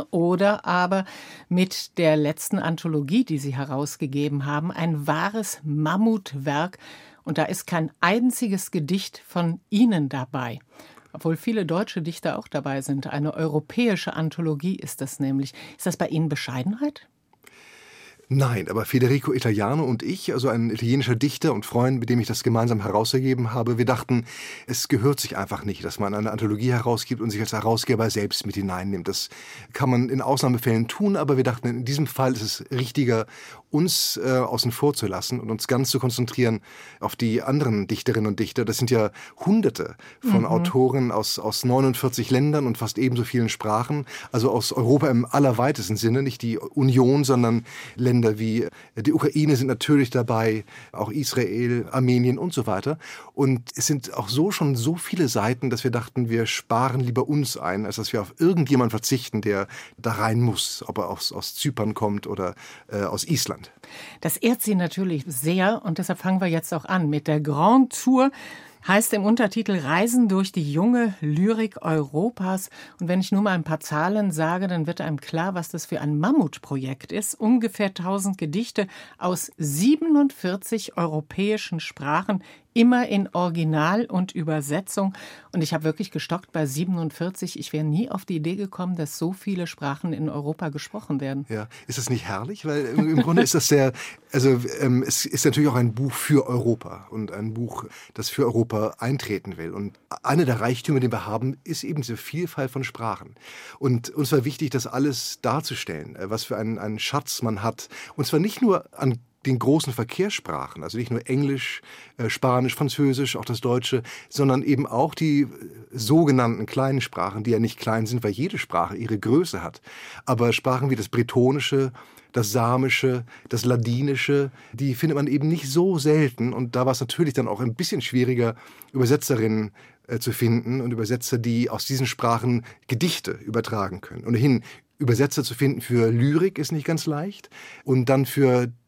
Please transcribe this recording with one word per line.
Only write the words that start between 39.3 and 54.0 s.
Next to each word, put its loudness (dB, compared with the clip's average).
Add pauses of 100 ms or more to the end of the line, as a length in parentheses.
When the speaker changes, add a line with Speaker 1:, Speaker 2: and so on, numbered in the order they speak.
Speaker 2:
Hunderte 2 (260)
von 4
Speaker 1:
Mhm. 0
Speaker 2:
Autoren 2
aus, -2
aus -2
neunundvierzig 2
Ländern 2
und -2
fast -6
ebenso 0
vielen 0
Sprachen, -2 (260)
also 2
aus 0
Europa 4
im 4
allerweitesten 2
Sinne, 2
nicht -4
die -2
Union, 4
sondern 4 (300)
Länder 4 (140)
wie -2 (280)
die 0
Ukraine 4
sind 2
natürlich 2
dabei, 0 (260)
auch -6
Israel, -2
Armenien 4
und -4
so -2
weiter. -2 (340)
Und 0
es -2
sind -2